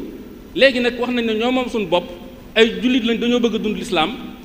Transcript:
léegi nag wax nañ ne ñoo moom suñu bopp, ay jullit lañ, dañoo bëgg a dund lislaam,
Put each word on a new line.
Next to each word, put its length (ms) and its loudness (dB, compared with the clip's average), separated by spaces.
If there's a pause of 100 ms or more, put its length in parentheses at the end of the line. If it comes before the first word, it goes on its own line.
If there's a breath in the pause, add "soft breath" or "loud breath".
(540)
léegi 280 4
nag 180 -2
wax 140 -2
nañ 120 0
ne 80 0
ñoo 180 0
moom 160 0
suñu 200 -2
bopp, 160 2 (520)
ay 260 4
jullit 240 2
lañ, 120 2
dañoo 220 2
bëgg 160 2
a 40 -2
dund 180 -2
lislaam, 340 0 (340)